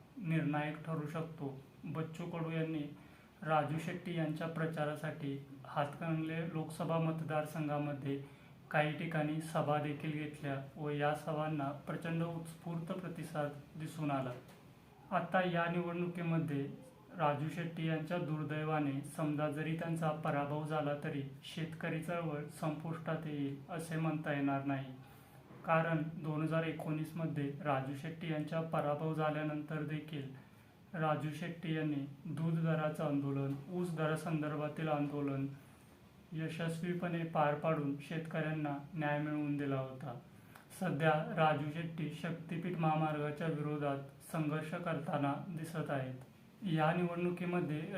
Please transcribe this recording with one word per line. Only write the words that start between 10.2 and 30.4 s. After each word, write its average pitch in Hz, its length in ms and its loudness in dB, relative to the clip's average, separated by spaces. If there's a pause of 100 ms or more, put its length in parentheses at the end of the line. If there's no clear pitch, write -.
व 151 140 -4
या 147 260 4
सभांना 151 480 0 (240)
प्रचंड 165 360 0
उत्स्फूर्त 165 680 -4
प्रतिसाद 160 580 -2 (260)
दिसून 151 360 -2
आला. 127 200 0 (800)
आता 185 320 4
या 170 280 4
निवडणुकीमध्ये 170 920 2 (540)
राजू 147 320 4
शेट्टी 165 380 -2
यांच्या 160 320 0
दुर्दैवाने 151 880 0
समजा 151 420 0
जरी 156 260 0
त्यांचा 165 340 2 (140)
पराभव 147 420 0
झाला 147 280 2 (100)
तरी 143 180 -2 (240)
शेतकरी 160 560 -4
चळवळ 160 400 -2 (180)
संपुष्टात 160 680 -2
येईल 143 320 -2 (120)
असे 165 280 -4
म्हणता 156 360 2
येणार 139 320 2
नाही, 135 280 0 (720)
कारण 160 380 6 (120)
दोन 156 280 0
हजार 160 200 2
एकोणीसमध्ये 156 840 -2 (160)
राजू 135 320 2
शेट्टी 165 340 -4
यांचा 151 320 0
पराभव 156 500 2
झाल्यानंतर 151 720 0
देखील 147 420 -4 (680)